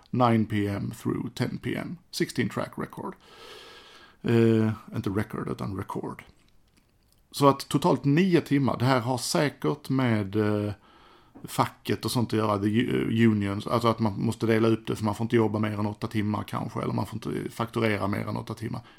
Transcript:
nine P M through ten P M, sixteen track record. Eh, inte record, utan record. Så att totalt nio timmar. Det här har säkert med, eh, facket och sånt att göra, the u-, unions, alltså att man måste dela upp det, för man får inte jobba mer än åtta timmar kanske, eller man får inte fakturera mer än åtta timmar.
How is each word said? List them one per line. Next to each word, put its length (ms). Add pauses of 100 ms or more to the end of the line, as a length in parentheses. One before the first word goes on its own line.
nine 360
P 200
M 260 (100)
through 260
ten 300
P 180
M, 200 (140)
sixteen 380
track 280
record. 380 (1080)
Eh, 500 (240)
inte 140
record, 380
utan 280
record. 480 (1040)
Så 160
att 220
totalt 360
nio 360
timmar. 380
Det 60
här 160
har 180
säkert 680
med, 480
eh, 360 (720)
facket 600
och 60
sånt 220
att 60
göra, 200
the 80
u-, 640
unions, 360
alltså 220
att 100
man 220
måste 260
dela 220
upp 180
det, 100
för 80
man 100
får 100
inte 120
jobba 220
mer 200
än 80
åtta 200
timmar 360
kanske, 400
eller 100
man 140
får 100
inte 340
fakturera 560
mer 200
än 100
åtta 180
timmar. 260 (180)